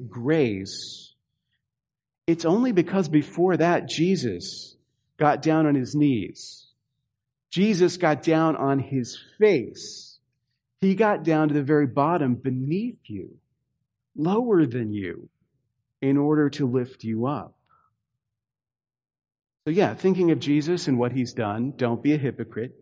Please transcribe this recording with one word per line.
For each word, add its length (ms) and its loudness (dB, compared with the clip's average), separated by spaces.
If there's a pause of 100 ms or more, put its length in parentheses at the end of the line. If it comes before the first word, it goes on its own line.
grace, 1080 -4 (1120)
it's 180 0
only 280 2
because 360 0
before 480 2
that 300 2
Jesus 880 -2 (420)
got 240 2
down 240 2
on 80 2
his 220 -2
knees. 720 -2 (800)
Jesus 480 2
got 260 2
down 320 2
on 240 0
his 420 -6 (160)
face. 840 0 (600)
He 160 2
got 280 2
down 260 2
to 40 -2
the 100 0
very 240 2
bottom 480 2
beneath 720 -4
you, 300 -12 (760)
lower 500 2
than 280 -4
you, 360 -10 (720)
in 160 2
order 340 2
to 140 -4
lift 380 -4
you 220 -4
up. 320 -6 (2000)
So 60 -4
yeah, 240 0
thinking 360 2
of 80 0
Jesus 480 -2
and 100 2
what 140 0
he's 220 -4
done, 420 -4
don't 260 -2
be 120 2
a 40 0
hypocrite. 640 -6